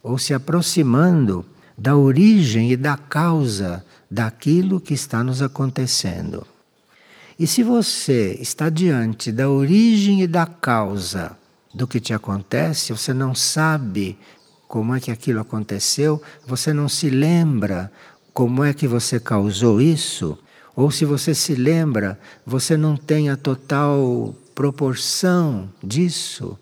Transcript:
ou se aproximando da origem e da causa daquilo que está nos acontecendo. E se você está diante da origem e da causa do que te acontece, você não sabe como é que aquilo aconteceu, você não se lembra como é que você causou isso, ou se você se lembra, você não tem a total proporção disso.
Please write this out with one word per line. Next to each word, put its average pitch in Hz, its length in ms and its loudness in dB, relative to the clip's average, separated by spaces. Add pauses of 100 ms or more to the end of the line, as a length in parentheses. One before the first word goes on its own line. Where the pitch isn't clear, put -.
ou 123 160 -4
se - 140 -4
aproximando 143 1120 2 (320)
da 131 200 2
origem 135 760 6
e 123 40 2
da 139 200 -2
causa 120 880 -2 (260)
daquilo 165 680 0
que - 140 -4
está 120 300 -4
nos 127 160 -2
acontecendo. 127 1040 -4 (920)
E 165 80 0
se 240 160 2
você 143 760 0
está - 280 -4
diante 127 640 0
da 131 160 0
origem 196 760 4
e 185 40 2
da 165 200 0
causa 101 920 -4 (360)
do 123 140 -4
que 117 140 -4
te - 120 -6
acontece, 117 800 -4
você 127 220 -4
não 131 200 -2
sabe 123 840 -2 (500)
como 113 260 -2
é 127 60 -2
que 127 100 -8
aquilo 113 300 -2
aconteceu, 110 800 -2 (260)
você 127 260 -4
não 147 160 0
se - 200 -2
lembra 131 840 2 (440)
como 127 280 0
é 143 120 2
que 143 120 -2
você 120 320 -2
causou 104 640 2
isso, 147 580 0 (380)
ou 143 140 4
se 156 140 -2
você 143 300 0
se - 200 -2
lembra, 123 640 0 (280)
você 131 300 0
não 151 200 2
tem 151 340 0
a 139 60 -2
total 135 1000 -2 (200)
proporção 139 1120 -2 (140)
disso. 101 800 -4